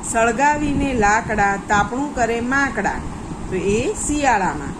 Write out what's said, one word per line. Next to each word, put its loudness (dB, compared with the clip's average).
"સળગાવીને 2
લાકડા, 2
તાપણું -2
કરે 0
માકડા", 0
તો -4
એ 0
શિયાળામાં. 0